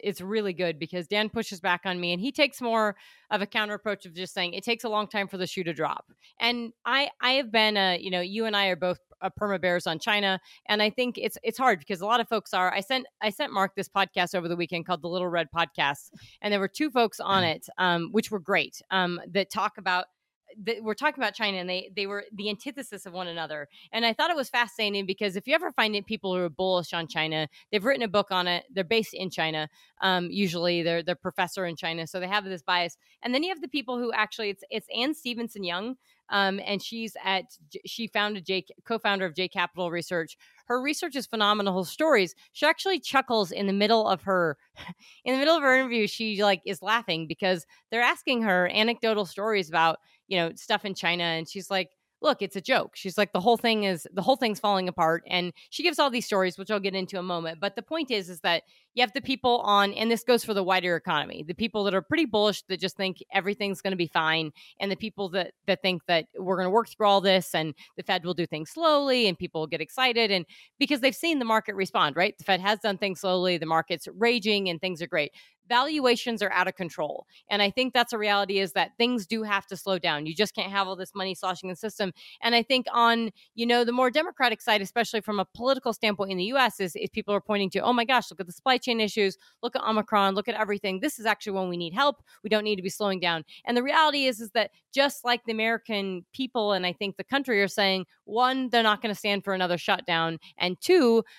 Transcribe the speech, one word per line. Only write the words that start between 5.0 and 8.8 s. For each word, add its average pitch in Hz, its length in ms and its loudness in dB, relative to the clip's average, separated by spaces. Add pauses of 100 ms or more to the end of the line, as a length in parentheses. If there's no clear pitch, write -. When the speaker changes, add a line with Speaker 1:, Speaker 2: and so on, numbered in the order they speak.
Speaker 1:
time 196 220 -2
for - 80 -8
the 180 100 -2
shoe 190 160 -4
to 165 100 -2
drop." 151 340 -2 (340)
And 233 320 0 (120)
I, 277 260 0 (100)
I 254 140 2
have 262 180 0
been 214 240 4
a, 190 240 4
you 190 100 -8
know, 180 120 0
you 196 220 -4
and 220 120 0
I 202 100 4
are 180 100 2
both, 180 220 -2 (240)